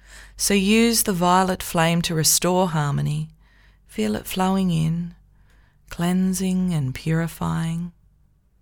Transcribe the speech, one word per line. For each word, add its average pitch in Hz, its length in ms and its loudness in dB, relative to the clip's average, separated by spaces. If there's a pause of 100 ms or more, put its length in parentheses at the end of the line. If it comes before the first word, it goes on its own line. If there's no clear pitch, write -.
(380)
So - 160 0
use 220 480 4
the 208 100 -2
violet 185 500 2
flame 170 400 2
to 170 120 -4
restore 180 540 2
harmony. 147 600 -2 (580)
Feel 214 300 -4
it - 100 -8
flowing 190 440 0
in, 165 440 -2 (760)
cleansing 185 840 0
and 143 220 -2
purifying. 165 1000 -4 (680)